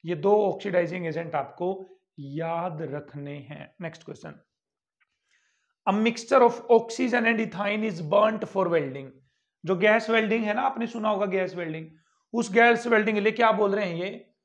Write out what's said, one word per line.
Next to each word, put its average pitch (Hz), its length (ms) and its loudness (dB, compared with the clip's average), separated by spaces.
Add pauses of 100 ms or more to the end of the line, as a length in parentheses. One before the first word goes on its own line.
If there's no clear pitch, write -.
ये 170 100 -4
दो 196 380 2
ऑक्सीडाइजिंग 180 540 -2
एजेंट 165 280 -6
आपको 185 540 -6 (300)
याद 165 640 -6
रखने 143 540 -10
हैं। 143 440 -16
नेक्स्ट 165 240 -12
क्वेश्चन, - 300 -16 (1500)
a 196 60 2
mixture 233 480 2
of 240 100 6 (200)
oxygen 233 500 2
and 226 240 2
ethine 208 460 -4
is 165 100 -10 (120)
burnt 214 300 4
for 190 220 -2
welding। 139 400 -2 (580)
जो 180 120 0
गैस 220 340 4
वेल्डिंग 226 340 2
है 208 100 -2
ना, 247 80 -2
आपने - 240 -2
सुना 214 220 -4
होगा 202 180 0
गैस 185 280 -2
वेल्डिंग, 160 320 -8 (460)
उस 226 200 -2
गैस 233 340 6
वेल्डिंग 214 300 2
के 208 40 2
लिए 214 120 2
क्या 226 200 4
बोल 196 220 2
रहे 208 120 -2
हैं 170 100 -6
ये? 196 380 -10 (100)